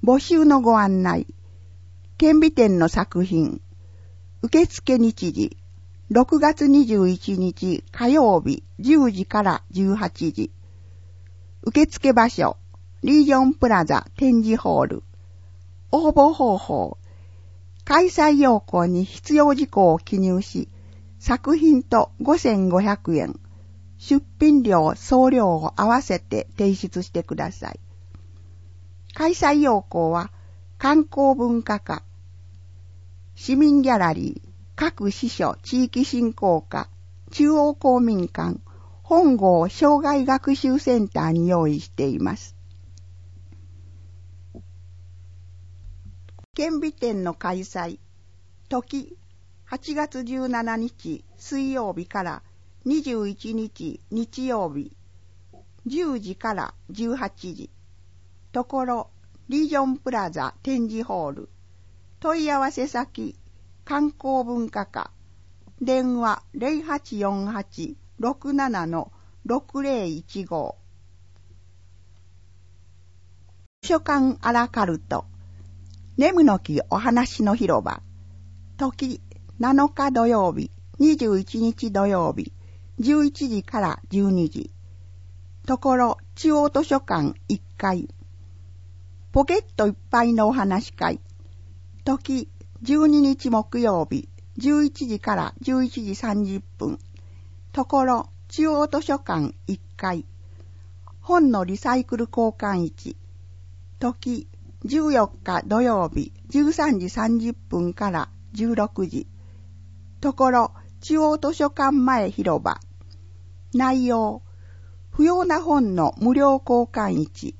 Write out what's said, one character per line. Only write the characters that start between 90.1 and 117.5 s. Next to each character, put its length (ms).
い 80
の 160
お 20
話 400
会。 300
時、 460
十 260
二 140
日 280
木 300
曜 260
日、 220
十 260
一 240
時 140
か 140
ら 260
十 240
一 180
時 120
三 280
十 160
分。 220
と 140
こ 180
ろ、 260
中 180
央 200
図 140
書 180
館 360
一 120
階。 300
本 280
の 140
リ 140
サ 180
イ 80
ク 140
ル 80
交 220
換 360
市。 320
時、 500
十 300
四 160
日 360
土 160
曜 280
日、 240
十 240
三 260
時 100
三 300
十 140
分 400
か 180
ら 180
十 240
六 320
時。 200
と 140
こ 180
ろ、 220
中 200
央 180
図 160
書 160
館 240
前 380
広 300
場。 200
内 320
容、 360
不 140
要 220
な 160
本 340
の 220
無 160
料 280
交 240
換 360
市。 380